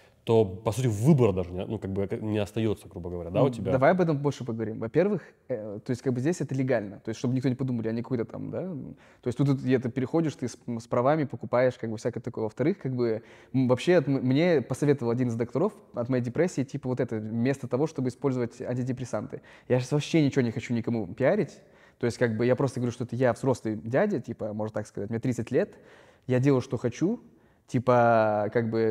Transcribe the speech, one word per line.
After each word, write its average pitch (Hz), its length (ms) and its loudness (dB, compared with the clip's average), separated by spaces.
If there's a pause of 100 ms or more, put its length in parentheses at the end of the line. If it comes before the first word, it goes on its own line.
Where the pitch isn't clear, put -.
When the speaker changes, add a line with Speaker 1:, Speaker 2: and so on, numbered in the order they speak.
(260)
Speaker 1:
то, 113 200 6
по 95 260 -4
сути, 127 140 -2
выбора 117 460 6
даже 90 200 -2
не, 92 140 -6
ну, 113 140 -6
как 95 120 -6
бы, 98 160 -2 (140)
не 107 160 -2
остаётся, 107 500 -2
грубо 87 220 -12
говоря, 87 220 -8
да, 101 100 2
у 131 40 6
Speaker 2:
Ну, 143 40 4
Speaker 1:
тебя? - 220 -4
Speaker 2:
давай 135 200 4
об 180 100 2
этом 165 160 2
больше 143 260 -4
поговорим. 113 360 -6
Во-первых, 160 440 0 (240)
э, 110 360 -8
то - 80 -18
есть, 123 120 -4
как 135 100 0
бы, 123 60 -2
здесь 151 220 -2
это 139 120 -6
легально. 120 460 -2
То - 100 -12
есть, 113 80 -6
чтобы 123 160 -2
никто 131 160 0
не 123 60 -2
подумали, 123 320 -4
я 113 60 -2
не 117 100 -4
какой-то 117 220 -4
там, 104 260 -12
да. 110 100 -6 (600)
То - 40 -4
есть, 120 120 -4
тут, 139 80 4
тут 135 140 2
где-то 127 280 2
переходишь, 143 460 -2
ты 123 120 -6
с, - 100 -10 (220)
с 113 80 -18
правами 135 360 2
покупаешь, 123 560 0
как 113 100 -6
бы, 110 80 -6
всякое 117 220 -6
такое. 113 240 -6
Во-вторых, 135 340 -2
как 135 180 -6
бы, 117 280 0 (300)
м, 131 160 2
вообще, 127 280 4
от 143 100 2
м-, 135 140 2
мне 143 400 4
посоветовал 131 500 0
один 123 180 0
из 113 60 -2
докторов 127 380 -2 (220)
от 120 140 -4
моей 127 140 2
депрессии, 143 400 -2
типа, 127 260 -8
вот 123 100 -2
это, 113 160 -2
вместо 117 520 -2
того, 135 200 0
чтобы 131 220 -4
использовать 123 520 -4
антидепрессанты. 123 800 -6 (260)
Я 123 120 4
щас 127 120 -6
вообще 151 320 2
ничего 135 200 2
не 117 80 0
хочу 113 240 -4
никому 113 320 -2
пиарить. 143 500 0 (400)
То - 80 -4
есть, 120 140 -2
как 117 180 2
бы, 120 80 2
я 123 100 6
просто 131 240 -2
говорю, 120 120 -2
что 120 140 -6
это 117 100 -8
я 123 180 2
взрослый 110 440 -2
дядя, 147 420 0
типа, 110 340 -8
можно 107 220 -4
так 107 100 -6
сказать, 101 240 -8
мне 113 100 -4
тридцать 117 300 -4
лет, 170 260 0 (520)
я 127 120 2
делаю, 131 220 4
что - 160 -6
хочу. 160 420 -2 (520)
Типа, 113 800 4
как 117 200 0
бы, 113 80 0 (120)